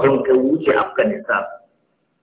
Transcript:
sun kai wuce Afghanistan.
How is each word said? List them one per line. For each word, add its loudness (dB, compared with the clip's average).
sun 2
kai 2
wuce 0
Afghanistan. -2